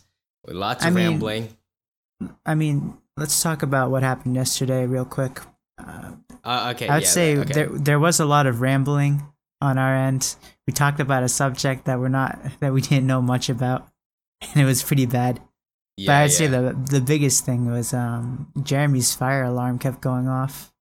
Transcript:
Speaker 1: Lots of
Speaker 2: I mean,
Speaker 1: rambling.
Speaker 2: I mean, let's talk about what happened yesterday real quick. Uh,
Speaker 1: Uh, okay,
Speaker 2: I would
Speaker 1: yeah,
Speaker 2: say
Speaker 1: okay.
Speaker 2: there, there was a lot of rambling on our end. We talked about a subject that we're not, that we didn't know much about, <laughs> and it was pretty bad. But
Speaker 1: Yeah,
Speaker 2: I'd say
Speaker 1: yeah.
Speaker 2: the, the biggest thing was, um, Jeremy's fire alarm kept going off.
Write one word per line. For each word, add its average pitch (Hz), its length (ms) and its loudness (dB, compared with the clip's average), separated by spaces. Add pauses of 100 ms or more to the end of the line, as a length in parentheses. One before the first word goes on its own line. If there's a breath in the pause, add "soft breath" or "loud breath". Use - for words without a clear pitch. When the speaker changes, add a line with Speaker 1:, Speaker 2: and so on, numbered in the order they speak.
(480)
Speaker 1:
Lots 98 360 -4
of 170 40 2
Speaker 2:
I - 20 2
mean, 180 200 2
Speaker 1:
rambling. 110 460 -4 (880)
Speaker 2:
I 160 120 -2
mean, 147 420 -2 (180)
let's 151 260 -2
talk 160 200 -2
about 135 300 0
what 131 100 0
happened 127 320 -2
yesterday 127 520 0
real 127 180 -2
quick. 131 360 -6 (380)
Uh, 87 340 -16 (300)
Speaker 1:
Uh, 120 320 -4
okay, 120 140 -6
Speaker 2:
I 139 80 2
would 160 80 2
Speaker 1:
yeah, - 40 2
Speaker 2:
say 156 300 4
Speaker 1:
okay. 139 140 -2
Speaker 2:
there, 151 160 2
there 147 320 2
was 165 180 4
a 165 60 2
lot 143 220 4
of 120 140 0
rambling 143 640 2 (380)
on 135 180 2
our 131 160 2
end. 131 400 0 (320 loud breath)
We 123 60 -2
talked 143 260 2
about 131 240 0
a 123 60 0
subject 131 560 -2
that 127 160 -2
we're 131 80 -2
not, 131 320 -2 (200)
that 139 120 0
we 135 80 2
didn't 135 260 2
know 131 160 2
much 123 260 0
about, 127 400 -2 (280)
<laughs> - 240 -20
and - 200 -6
it 139 40 6
was 131 180 2
pretty 135 240 2
bad. 123 340 0 (580)
But 196 40 -10
Speaker 1:
Yeah, 143 180 4
Speaker 2:
I'd 147 120 4
say 160 120 2
Speaker 1:
yeah. 131 160 2
Speaker 2:
the, 135 380 0
the - 20 4
biggest 143 460 0
thing 123 260 0
was, 120 220 -4
um, 120 580 -6 (100)
Jeremy's 139 520 0
fire 131 300 0
alarm 123 340 -2
kept 131 240 -4
going 127 260 -2
off. 131 420 -4 (100)